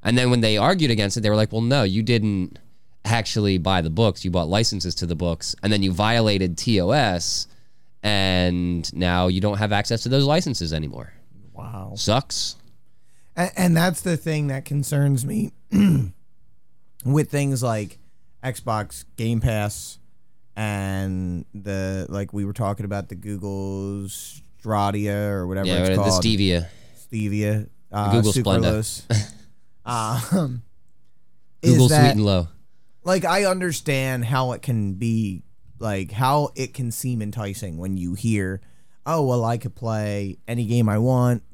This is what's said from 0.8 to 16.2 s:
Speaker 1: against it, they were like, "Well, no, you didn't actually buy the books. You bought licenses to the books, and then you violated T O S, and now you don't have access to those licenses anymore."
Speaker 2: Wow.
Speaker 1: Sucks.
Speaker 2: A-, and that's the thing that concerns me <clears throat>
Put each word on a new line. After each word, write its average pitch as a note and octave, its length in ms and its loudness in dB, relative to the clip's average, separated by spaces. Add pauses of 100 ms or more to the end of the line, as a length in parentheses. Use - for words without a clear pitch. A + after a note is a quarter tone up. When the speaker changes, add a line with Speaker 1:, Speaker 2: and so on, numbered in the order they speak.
Speaker 1:
against G#2 260 2
it, A#2+ 40 -2
they G#2 100 2
were G#2+ 60 4
like, G#2+ 160 2
"Well, A2+ 100 0
no, B2+ 200 2
you G2+ 200 2
didn't G#2 560 0 (460)
actually G#2+ 540 2
buy F#2 220 2
the D#2+ 100 0
books. G2 340 2
You F#2 60 -2
bought F2 180 0
licenses F#2 480 0
to F2 100 -4
the E2 100 -2
books, E2+ 460 -4
and G#2 100 2
then G2+ 100 2
you F#2+ 100 2
violated G2+ 640 2
T A2 240 2
O F2+ 100 2
S, A2 580 0 (540)
and F2+ 920 2
now F2+ 320 2
you F#2 140 2
don't G#2 180 0
have G#2 140 0
access G#2 320 0
to A#2 40 -4
those C3+ 160 4
licenses C#3 480 0
anymore." D2+ 400 -6 (400)
Speaker 2:
Wow. G2+ 440 -12
Speaker 1:
Sucks. - 580 -2 (840)
Speaker 2:
A-, F3 220 -2
and F3+ 180 4
that's E3+ 260 2
the F3 140 0
thing D3+ 320 -2
that C3+ 160 -6
concerns C#3+ 640 0
me G#3+ 240 -2 (220)
<clears throat> E3 400 4 (920)